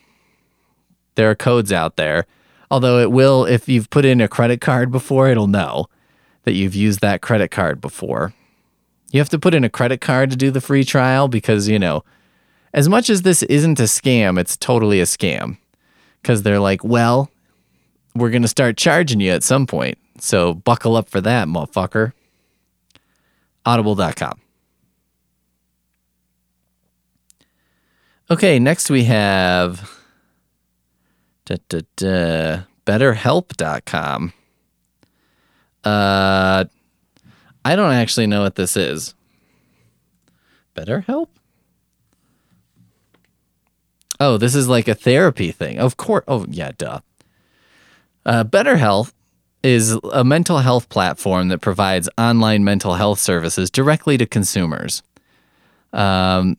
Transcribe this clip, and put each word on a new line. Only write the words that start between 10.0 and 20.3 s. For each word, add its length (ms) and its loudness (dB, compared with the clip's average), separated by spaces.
to 60 -4
do 140 0
the 100 -2
free 240 0
trial 420 2
because, 400 0
you 120 2
know, 260 -2
as 140 2
much 220 2
as 140 0
this 200 2
isn't 360 2
a 100 2
scam, 500 2
it's 160 -4
totally 460 0
a 40 0
scam. 520 -4
'Cause 200 0
they're 160 2
like, 240 0
"Well, 460 0
we're 140 0
gonna 180 2
start 300 0
charging 420 2
you 120 0
at 120 0
some 220 0
point. 320 -6
So 340 0